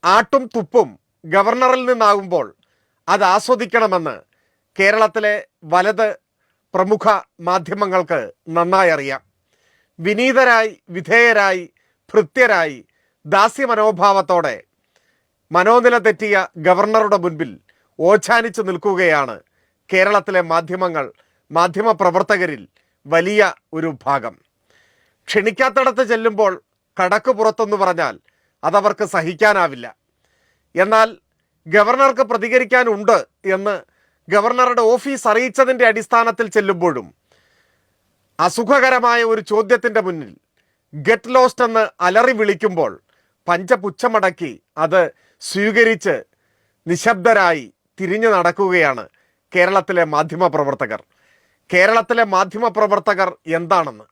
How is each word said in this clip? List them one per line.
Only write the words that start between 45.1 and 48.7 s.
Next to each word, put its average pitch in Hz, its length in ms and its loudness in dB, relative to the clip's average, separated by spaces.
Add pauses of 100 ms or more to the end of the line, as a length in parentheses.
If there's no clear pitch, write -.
സ്വീകരിച്ച് 208 760 0 (720)
നിശബ്ദരായി 180 800 0 (340)
തിരിഞ്ഞു 202 300 -2
നടക്കുകയാണ് 175 760 0 (500)